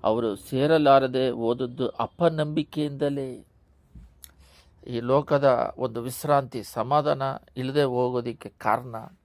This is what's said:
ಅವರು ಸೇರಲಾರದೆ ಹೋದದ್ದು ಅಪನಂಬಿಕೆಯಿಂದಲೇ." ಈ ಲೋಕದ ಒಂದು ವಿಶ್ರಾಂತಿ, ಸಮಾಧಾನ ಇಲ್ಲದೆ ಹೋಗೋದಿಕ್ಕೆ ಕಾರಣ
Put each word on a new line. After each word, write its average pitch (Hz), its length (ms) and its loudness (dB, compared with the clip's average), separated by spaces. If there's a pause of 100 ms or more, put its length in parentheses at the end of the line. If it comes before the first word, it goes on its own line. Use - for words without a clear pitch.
ಅವರು 110 320 0
ಸೇರಲಾರದೆ 135 920 4
ಹೋದದ್ದು 123 580 -2
ಅಪನಂಬಿಕೆಯಿಂದಲೇ." 147 1600 -2 (1400)
ಈ 120 140 -4
ಲೋಕದ 135 800 2
ಒಂದು 120 240 -4
ವಿಶ್ರಾಂತಿ, 131 600 -2
ಸಮಾಧಾನ 139 600 0 (340)
ಇಲ್ಲದೆ 135 260 0
ಹೋಗೋದಿಕ್ಕೆ 123 640 -2
ಕಾರಣ 117 460 0 (300)